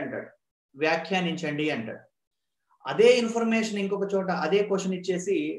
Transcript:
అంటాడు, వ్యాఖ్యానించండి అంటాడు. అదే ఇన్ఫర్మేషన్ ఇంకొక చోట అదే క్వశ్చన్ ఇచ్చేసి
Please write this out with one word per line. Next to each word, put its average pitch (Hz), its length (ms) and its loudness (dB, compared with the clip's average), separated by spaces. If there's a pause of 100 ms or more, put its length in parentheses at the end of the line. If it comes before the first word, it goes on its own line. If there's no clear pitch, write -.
అంటాడు, 113 280 -8 (540)
వ్యాఖ్యానించండి 160 840 0 (100)
అంటాడు. 110 260 -10 (840)
అదే 180 240 6 (140)
ఇన్ఫర్మేషన్ 226 600 0
ఇంకొక 196 300 -2
చోట 185 160 0 (160)
అదే 190 240 4
క్వశ్చన్ 185 300 -2
ఇచ్చేసి 180 380 -2 (220)